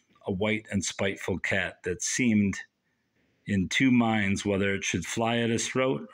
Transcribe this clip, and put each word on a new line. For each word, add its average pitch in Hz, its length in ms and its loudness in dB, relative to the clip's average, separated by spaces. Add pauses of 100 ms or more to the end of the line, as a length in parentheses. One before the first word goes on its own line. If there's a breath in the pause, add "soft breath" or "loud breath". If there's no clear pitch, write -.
(260)
a 104 60 -2
white 107 380 -2
and 101 140 -2
spiteful 98 540 -4
cat 90 440 -4
that 87 200 -6
seemed 104 520 2 (920)
in 95 220 0
two 135 220 4
minds 110 540 2
whether 98 300 0
it 98 100 -6
should 87 200 -2
fly 117 340 -2
at 117 120 0
his 117 160 0
throat 131 480 -2